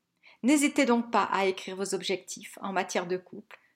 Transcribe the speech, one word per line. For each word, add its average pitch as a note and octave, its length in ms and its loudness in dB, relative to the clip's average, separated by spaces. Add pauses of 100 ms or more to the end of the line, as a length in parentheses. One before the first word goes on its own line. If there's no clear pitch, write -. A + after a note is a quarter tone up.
(420)
N'hésitez D4 420 4
donc A#3 260 2
pas G3 140 4
à G3 220 0
écrire F#3+ 300 -4
vos G3 180 -4
objectifs F#3 680 -6
en G3 120 -8
matière F#3 340 -2
de F3+ 100 -4
couple - 420 -14 (180)